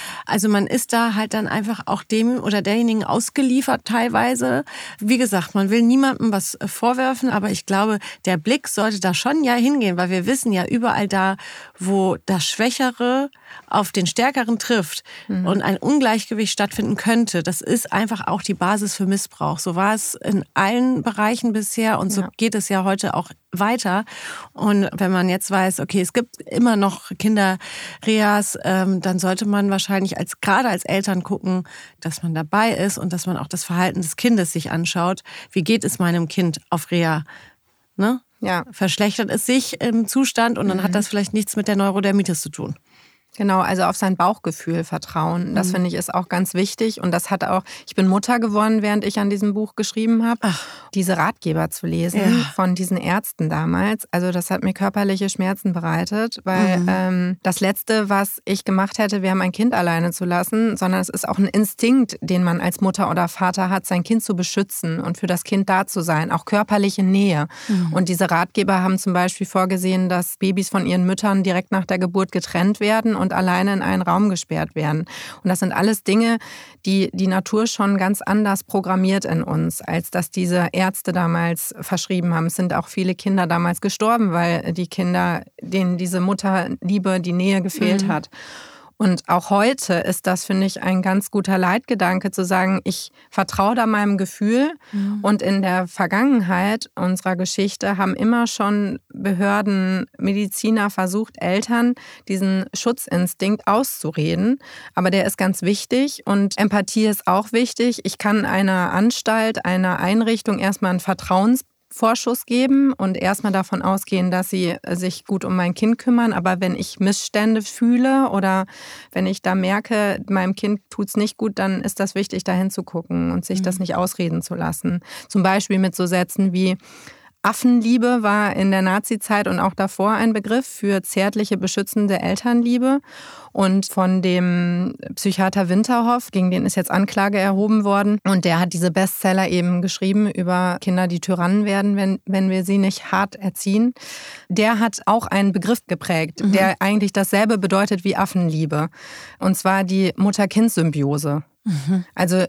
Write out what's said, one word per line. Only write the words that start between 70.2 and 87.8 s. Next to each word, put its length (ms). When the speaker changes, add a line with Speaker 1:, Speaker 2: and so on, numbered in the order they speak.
Speaker 2:
Babys 320
von 160
ihren 220
Müttern 380
direkt 260
nach 140
der 160
Geburt 320
getrennt 480
werden 400
und 140
alleine 400
in 80
einen 180
Raum 300
gesperrt 440
werden. 260
Und 60
das 80
sind 140
alles 320
Dinge, 340
die 260
die 140
Natur 400
schon 320
ganz 240
anders 420
programmiert 600
in 160
uns, 400
als 280
dass 200
diese 420
Ärzte 400
damals 720
verschrieben 500
haben. 140
Es 100
sind 160
auch 160
viele 260
Kinder 320
damals 360
gestorben, 500
weil 400
die 140
Kinder, 560
denen 380
diese 220
Mutterliebe, 1000
die 140
Nähe 260
gefehlt 440